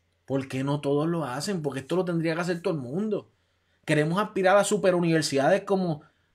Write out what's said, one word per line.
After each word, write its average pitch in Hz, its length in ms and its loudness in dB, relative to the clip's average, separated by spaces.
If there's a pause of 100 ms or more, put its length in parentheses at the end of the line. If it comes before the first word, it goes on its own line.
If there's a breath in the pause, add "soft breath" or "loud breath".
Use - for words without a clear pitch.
(260)
¿Por 135 220 -4
qué 131 160 -4
no 143 160 -2
todos 143 300 0
lo 165 160 -2
hacen? 147 380 -4
Porque 135 160 -4
esto - 160 -4
lo 180 100 0
tendría 165 300 -2
que 175 60 -2
hacer 170 200 -4
todo 180 140 -2
el 147 40 -6
mundo. 180 520 -6 (520)
Queremos 156 380 0
aspirar 202 360 4
a 202 60 6
superuniversidades 175 1000 2
como, 180 400 0 (320 soft breath)